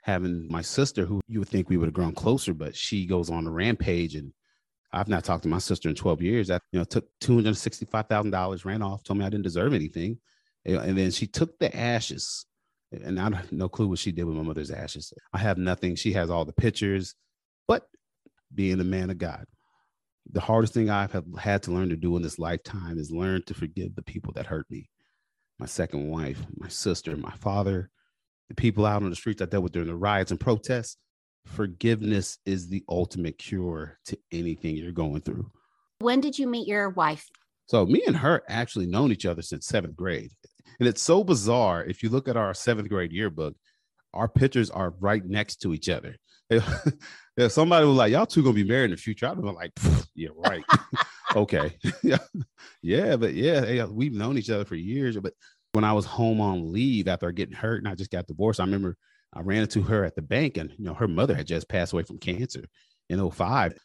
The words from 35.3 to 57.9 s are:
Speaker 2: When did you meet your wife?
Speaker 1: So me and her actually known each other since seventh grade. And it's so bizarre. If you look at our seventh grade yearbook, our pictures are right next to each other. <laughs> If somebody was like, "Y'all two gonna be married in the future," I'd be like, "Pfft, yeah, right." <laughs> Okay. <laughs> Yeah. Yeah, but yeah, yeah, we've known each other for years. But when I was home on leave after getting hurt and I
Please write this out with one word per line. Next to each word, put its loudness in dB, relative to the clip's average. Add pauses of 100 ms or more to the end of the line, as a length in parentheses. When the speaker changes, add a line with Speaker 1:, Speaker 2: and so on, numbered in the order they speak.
Speaker 2:
When 4
did -4
you 0
meet -2
your 0
wife? 0 (380)
Speaker 1:
So 6
me 6
and 4
her 4
actually -2
known 4
each -2
other -2
since -8
seventh 0
grade. -4 (500)
And 6
it's 0
so 6
bizarre. 4
If -6
you 0
look 0
at 0
our 2
seventh 0
grade -2
yearbook, -4 (580)
our -2
pictures 4
are -4
right 2
next -2
to 0
each -4
other. -4 (340)
<laughs> 8 (760)
If 6
somebody 6
was 8
like, 6
"Y'all 4
two 4
gonna 8
be 6
married 4
in 2
the -4
future," -4
I'd -2
be -6
like, -6
"Pfft, 4
yeah, -6
right." 0
<laughs> 8 (600)
Okay. 2 (120)
<laughs> -4
Yeah. 6 (600)
Yeah, 2
but 2
yeah, 4
yeah, 0
we've -2
known 0
each -4
other 0
for -6
years. -2
But -6 (400)
when 4
I 4
was 4
home 2
on 0
leave 2
after -2
getting -4
hurt -2
and -6
I -6